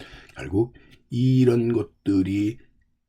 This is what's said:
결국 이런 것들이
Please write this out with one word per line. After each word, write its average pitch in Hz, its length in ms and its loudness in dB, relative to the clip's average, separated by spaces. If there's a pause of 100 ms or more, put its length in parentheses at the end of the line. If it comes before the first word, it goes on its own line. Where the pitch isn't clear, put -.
(340)
결국 95 400 -4 (360)
이런 123 640 2
것들이 101 840 -2 (520)